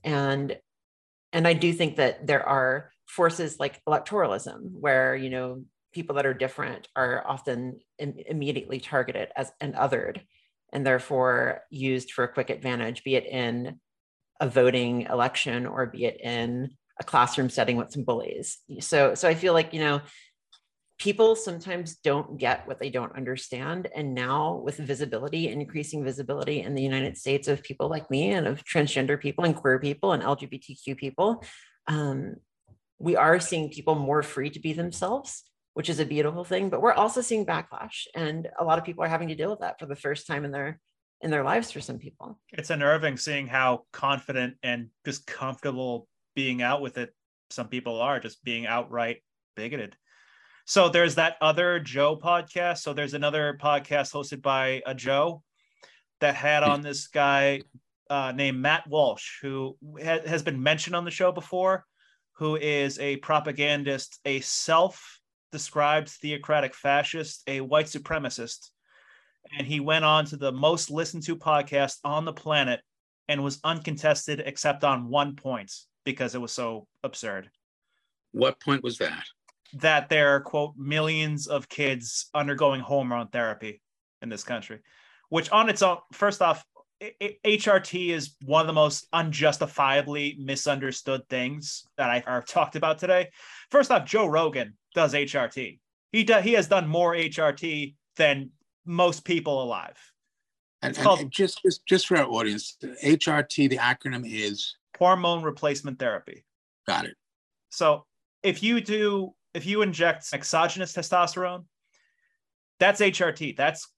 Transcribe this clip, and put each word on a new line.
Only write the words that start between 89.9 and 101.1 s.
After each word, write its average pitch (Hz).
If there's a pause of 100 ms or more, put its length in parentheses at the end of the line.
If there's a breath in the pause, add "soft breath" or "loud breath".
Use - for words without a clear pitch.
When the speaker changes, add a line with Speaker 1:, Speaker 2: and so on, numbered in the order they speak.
Speaker 2:
misunderstood 135
things 139 (100)
that 131
I 123
are 123
talked -
about 156
today. 180 (400 loud breath)
First 269
off, 185
Joe 208
Rogan 147 (200)
does 151
H 143
R 131
T. 107 (320)
He 220
do-, 220
he 220
has 196
done 180
more 170
H 160
R 151
T 147 (220)
than 143 (360)
most 170
people 147
alive. 101 (840)
Speaker 3:
And, 131
Speaker 2:
It's 135
Speaker 3:
and, -
Speaker 2:
called 190